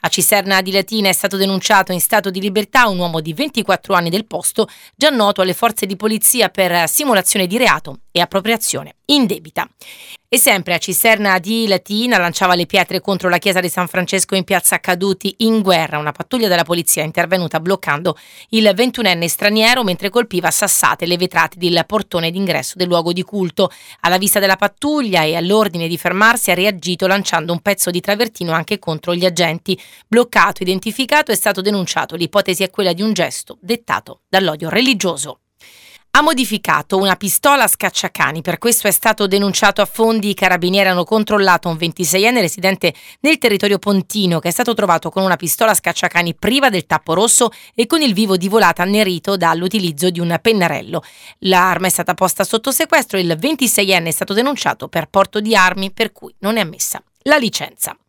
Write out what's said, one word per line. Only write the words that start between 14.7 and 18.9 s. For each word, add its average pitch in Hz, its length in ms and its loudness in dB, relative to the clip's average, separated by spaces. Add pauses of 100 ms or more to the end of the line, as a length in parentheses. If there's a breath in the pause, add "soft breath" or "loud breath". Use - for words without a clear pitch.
Caduti 190 580 -2
in 220 240 2
Guerra. 160 360 0
Una 151 120 -4
pattuglia 226 380 -2
della 170 160 2
polizia 170 380 -2
è - 20 0
intervenuta 165 560 -2
bloccando 165 560 -2 (340 loud breath)
il 220 240 4
ventunenne 190 540 0